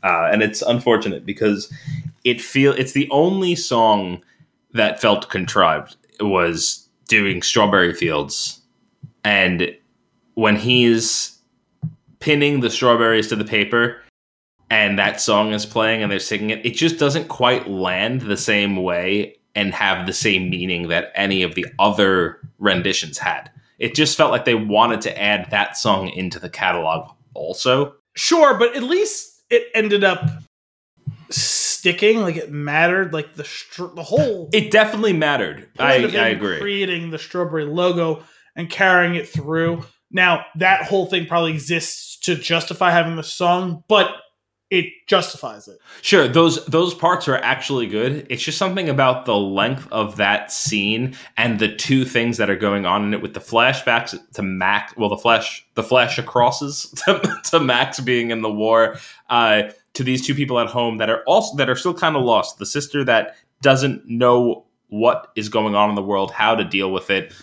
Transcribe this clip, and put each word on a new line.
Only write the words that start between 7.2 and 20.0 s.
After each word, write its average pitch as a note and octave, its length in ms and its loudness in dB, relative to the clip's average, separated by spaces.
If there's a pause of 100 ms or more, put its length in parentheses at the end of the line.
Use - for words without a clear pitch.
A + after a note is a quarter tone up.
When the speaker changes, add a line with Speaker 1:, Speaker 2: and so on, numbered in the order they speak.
Speaker 1:
Strawberry G2 520 2
Fields. - 680 -4 (640)
And F#2 500 2 (600)
when G#2+ 200 2
he's A#2 800 2 (840)
pinning C#3+ 400 2
the A#2 100 0
strawberries A2+ 580 2
to A#2 80 -4
the G#2 80 -2
paper A#2 560 0 (680)
and G#2 300 2
that G2+ 200 0
song G#2+ 320 2
is G#2+ 140 -4
playing A2 360 0
and G2+ 100 -2
they're G2 80 -2
singing G#2+ 300 -4
it, G#2+ 140 -6
it A#2+ 100 -4
just E3 240 0
doesn't D3 300 0
quite B2 400 0
land F#2+ 540 -2
the G#2 140 -4
same G2+ 400 0
way F#2 580 -2 (220)
and G2 180 -2
have F#2+ 320 -2